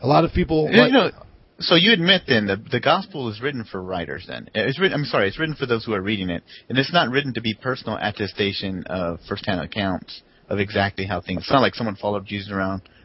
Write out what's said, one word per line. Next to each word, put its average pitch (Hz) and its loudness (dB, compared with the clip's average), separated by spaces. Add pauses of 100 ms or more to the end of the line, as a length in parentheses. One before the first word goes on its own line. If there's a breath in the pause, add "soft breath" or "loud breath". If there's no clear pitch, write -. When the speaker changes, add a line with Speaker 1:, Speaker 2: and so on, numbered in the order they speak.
Speaker 1:
A 123 -2
lot 156 6
of - -2
people 160 2
Speaker 2:
You 170 4
Speaker 1:
like 247 6
Speaker 2:
know, 196 4 (500)
so - 4
you 180 6
admit 180 4
then 110 4
the, 98 0
the 113 -4
gospel 143 0
is 104 -12
written 131 -4
for 95 -10
writers 87 -6
then. 62 -12
It's 110 0
written, 175 2
I'm 143 -4
sorry, 113 2
it's - -4
written 156 -2
for - -6
those 117 0
who 110 -2
are 95 -2
reading 98 -2
it. 85 -4 (260 loud breath)
And 117 -2
it's 135 2
not 170 2
written 135 -2
to 117 -4
be 110 -2
personal 127 -6
attestation 98 -4
of 85 -4
first-hand 95 -4
accounts 92 -6 (300 soft breath)
of 101 0
exactly 98 0
how 92 -4
things, 90 -6
it's - -10
not 135 6
like 101 2
someone 107 -6
followed 101 -4
Jesus 101 -8
around 95 -2 (220 soft breath)